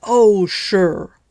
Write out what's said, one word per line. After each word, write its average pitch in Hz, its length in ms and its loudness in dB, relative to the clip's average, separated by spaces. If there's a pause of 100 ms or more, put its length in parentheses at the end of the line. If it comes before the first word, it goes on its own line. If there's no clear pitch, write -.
Oh, 214 420 2
sure - 720 -4 (120)